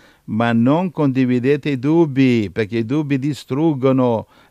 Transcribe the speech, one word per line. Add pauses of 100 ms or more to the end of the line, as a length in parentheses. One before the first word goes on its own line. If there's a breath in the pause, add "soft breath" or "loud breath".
(260 soft breath)
ma
non
condividete
i
dubbi,
perché
i
dubbi
distruggono (240 soft breath)